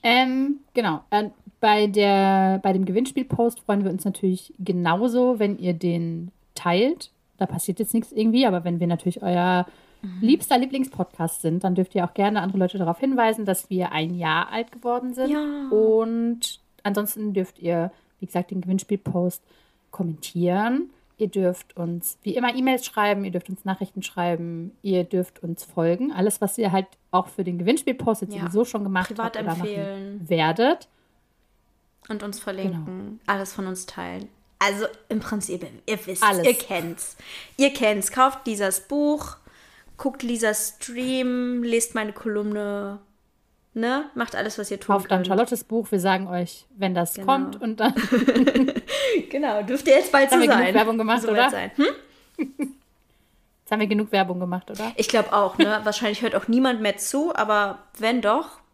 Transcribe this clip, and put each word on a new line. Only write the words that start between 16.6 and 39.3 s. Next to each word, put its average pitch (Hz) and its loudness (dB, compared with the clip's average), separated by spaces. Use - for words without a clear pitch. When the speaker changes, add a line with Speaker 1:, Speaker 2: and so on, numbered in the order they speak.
Speaker 1:
ansonsten 208 -4
dürft 185 -4
ihr, 170 -2
wie 185 -10
gesagt, - -4
den 185 -6
Gewinnspiel-Post 185 -2
kommentieren. 185 -2
Ihr 214 -2
dürft 180 -2
uns 170 -6
wie 196 -4
immer 240 0
E-Mails 254 0
schreiben, 208 0
ihr 196 -6
dürft 175 -6
uns 190 -12
Nachrichten 190 -6
schreiben, 170 -4
ihr 185 0
dürft 180 -4
uns 165 -8
folgen. 180 0
Alles, 220 0
was 202 -4
ihr 202 0
halt 190 0
auch 185 2
für - -8
den 175 -4
Gewinnspiel-Post 233 0
jetzt 202 -10
Speaker 2:
Ja. 170 -8
Speaker 1:
sowieso 196 0
schon 214 -6
gemacht 185 -2
Speaker 2:
Privat 226 -6
Speaker 1:
habt 214 -6
oder 175 -4
Speaker 2:
empfehlen. 196 -6
Speaker 1:
machen 165 -12
werdet. 175 2
Speaker 2:
Und 208 -8
uns 202 -10
verlinken. 190 -6
Speaker 1:
Genau. 196 -12
Speaker 2:
Alles 196 -4
von 196 -6
uns 185 -8
teilen. 180 -10
Also 202 2
im 214 -2
Prinzip, 190 -6
ihr 208 -4
wisst, 185 -4
Speaker 1:
Alles. 190 4
Speaker 2:
ihr 247 6
kennt's. 170 -6
Ihr 277 4
kennt's. 214 0
Kauft 330 2
Lisas 202 -2
Buch, 294 0